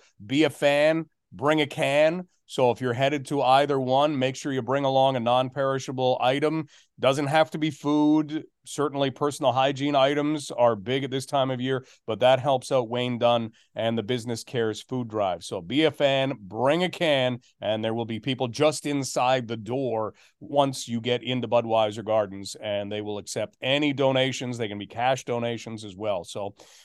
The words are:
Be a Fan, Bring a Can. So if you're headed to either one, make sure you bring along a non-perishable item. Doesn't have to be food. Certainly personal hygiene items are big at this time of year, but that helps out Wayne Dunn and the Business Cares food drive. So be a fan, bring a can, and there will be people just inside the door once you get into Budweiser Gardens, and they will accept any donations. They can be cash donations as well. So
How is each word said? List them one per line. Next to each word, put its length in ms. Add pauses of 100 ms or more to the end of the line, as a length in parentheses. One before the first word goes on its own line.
(260)
Be 200
a 40
Fan, 600 (240)
Bring 260
a 80
Can. 600 (180)
So 260
if 80
you're 140
headed 340
to 140
either 380
one, 380
make 200
sure 160
you 80
bring 240
along 320
a 20
non-perishable 1040
item. 460 (320)
Doesn't 280
have 240
to 60
be 140
food. 720 (220)
Certainly 460
personal 400
hygiene 440
items 560
are 240
big 280
at 80
this 140
time 240
of 100
year, 260 (200)
but 140
that 200
helps 320
out 160
Wayne 300
Dunn 340 (240)
and 220
the 60
Business 400
Cares 380
food 280
drive. 340
So 160
be 240
a 80
fan, 480
bring 440
a 60
can, 500 (200)
and 240
there 120
will 100
be 140
people 280
just 380
inside 600
the 100
door 560 (260)
once 480
you 140
get 220
into 240
Budweiser 580
Gardens, 560
and 300
they 100
will 160
accept 440
any 300
donations. 680
They 120
can 80
be 100
cash 380
donations 580
as 120
well. 280
So 300 (320)